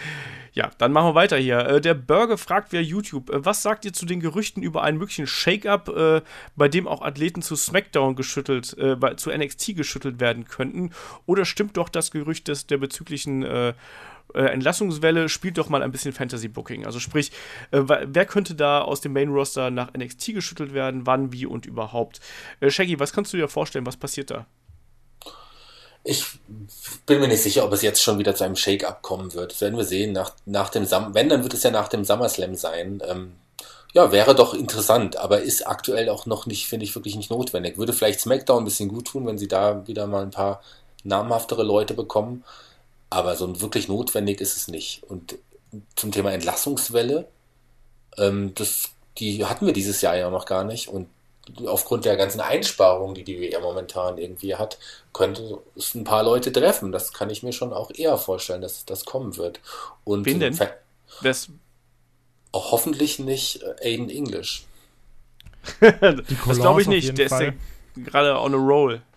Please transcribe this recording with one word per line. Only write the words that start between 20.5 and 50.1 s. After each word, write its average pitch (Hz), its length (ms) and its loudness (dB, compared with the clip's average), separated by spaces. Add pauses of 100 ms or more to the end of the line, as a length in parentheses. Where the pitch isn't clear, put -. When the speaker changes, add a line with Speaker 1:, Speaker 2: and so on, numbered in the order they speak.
Speaker 1:
werden? 131 320 -4
Wann, 131 260 2
wie 127 140 -8
und 117 200 -8
überhaupt? 117 540 -6 (380)
Äh, 139 120 4
Shaggy, 175 280 2
was 143 140 -2
kannst 202 200 -4
du 190 40 -4
dir 156 120 0
vorstellen? 147 380 -4
Was 127 100 -8
passiert - 340 -8
da? 113 160 -8 (1600)
Speaker 2:
Ich - 340 -4 (640)
bin 143 160 6
mir 131 80 4
nicht 110 140 4
sicher, 104 240 4
ob 95 60 -2
es 98 100 2
jetzt 104 200 4
schon 104 160 4
wieder 98 160 2
zu 101 100 0
einem 92 120 -2
Shake-up 95 460 -2
kommen 92 320 -8
wird. 87 180 -8
Das - 80 -10
werden 104 160 0
wir 117 80 0
sehen. 170 280 -2
Nach, 95 200 -4 (140)
nach - 240 -2
dem 104 160 0
Sam-, 101 260 0
wenn, 117 160 6
dann 139 140 4
wird 127 100 -4
es - 120 0
ja 123 60 4
nach 107 180 2
dem 107 160 -2
SummerSlam 101 500 0
sein. 90 520 -6
Ähm, 90 260 -8 (600)
ja, 175 180 8
wäre 110 240 8
doch 123 200 8
interessant, 110 640 0
aber 98 260 2
ist - 240 -2
aktuell - 420 -2
auch - 160 -4
noch 110 220 -4
nicht, 104 200 -6
finde 107 180 -6
ich, 98 100 -8
wirklich 104 220 -8
nicht 104 140 -8
notwendig. 90 460 -4
Würde 113 160 -2
vielleicht 104 280 2
SmackDown 127 420 4
ein - 20 -2
bisschen 101 240 -2
gut 117 200 -8
tun, 131 180 -6
wenn 110 100 -4
sie 98 120 -6
da 101 380 2
wieder 113 200 -6
mal 101 160 -2
ein 98 80 -8
paar 98 320 -2 (420)
namhaftere 110 600 0
Leute 104 280 2
bekommen. 113 500 -2 (680)
Aber 87 260 0
so 90 240 -4
wirklich 104 280 -2
notwendig 101 520 -2
ist - 160 -4
es - 120 -8
nicht. - 340 -10
Und - 340 -14 (580)
zum 104 180 -4
Thema 98 200 0
Entlassungswelle, 120 960 0 (880)
ähm, 101 380 0
das, - 380 -4 (260)
die 104 260 -2
hatten 120 220 -2
wir 175 80 4
dieses 98 260 -2
Jahr 87 160 2